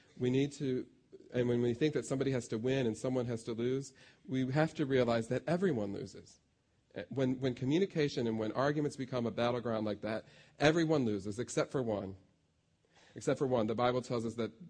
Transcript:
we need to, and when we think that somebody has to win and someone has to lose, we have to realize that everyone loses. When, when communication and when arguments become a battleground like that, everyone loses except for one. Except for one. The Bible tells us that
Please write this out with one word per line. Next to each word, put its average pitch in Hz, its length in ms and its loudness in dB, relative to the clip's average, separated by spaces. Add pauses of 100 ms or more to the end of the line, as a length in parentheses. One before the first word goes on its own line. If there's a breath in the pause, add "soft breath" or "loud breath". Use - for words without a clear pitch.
(180 soft breath)
we 123 120 2
need 135 240 4
to, 131 320 -4 (480)
and 123 140 2
when 120 140 2
we 120 120 2
think 147 200 0
that 120 120 -2
somebody 135 260 0
has 123 160 -2
to 117 100 -2
win 131 300 2
and 107 100 0
someone 127 300 0
has 117 160 -4
to 120 100 -6
lose, 127 400 -2 (340 loud breath)
we 131 240 0
have 156 240 2
to 160 100 0
realize 120 420 4
that 127 200 -2
everyone 147 460 0
loses. 92 460 -12 (720)
When, 127 320 0
when 127 120 0
communication 147 760 0
and 110 120 0
when 110 140 -2
arguments 147 420 0
become 127 300 -4
a 113 60 -2
battleground 117 540 0
like 104 160 -4
that, 110 220 -4 (360 loud breath)
everyone 156 460 4
loses 104 340 -2
except 123 320 -2
for 139 120 0
one. 101 320 -4 (1000 soft breath)
Except 131 220 0
for 147 100 2
one. 120 200 2
The 110 80 -2
Bible 123 260 2
tells 120 240 -4
us 117 100 -4
that 113 160 -2 (180)